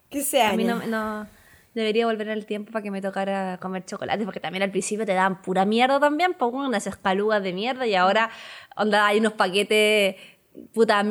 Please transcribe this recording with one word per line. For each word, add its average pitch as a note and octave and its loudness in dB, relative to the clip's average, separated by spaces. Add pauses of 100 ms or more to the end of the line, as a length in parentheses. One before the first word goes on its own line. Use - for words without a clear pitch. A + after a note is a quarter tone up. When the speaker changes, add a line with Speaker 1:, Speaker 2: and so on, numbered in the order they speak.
Speaker 1:
Quince C#4 0
Speaker 2:
A G#3+ 4
mí - 2
no, F#3+ 2
Speaker 1:
años. - -6
Speaker 2:
no, G#3+ -4 (480)
debería A3 0
volver G#3+ -2
el G#3+ -6
tiempo G#3 -8
para A3 -4
que G#3 -8
me G3 -6
tocara G3 -4
comer F#3 -8
chocolate, G3+ -4
porque F#3 -8
también F#3 -4
al G3 -2
principio G#3 -4
te G3 0
daban F#3 0
pura F#3 0
mierda B3 2
también, D4+ 2
pues, A#3+ 0
bueno, C4 -4
esas G3 -6
calugas G3+ 0
de F#3+ -4
mierda, B3 -4
y G#3+ 0
ahora, G3+ 4 (460)
onda, G#3 2
hay G#3 4
unos A3 2
paquetes, G#3 2 (580)
puta, A3 4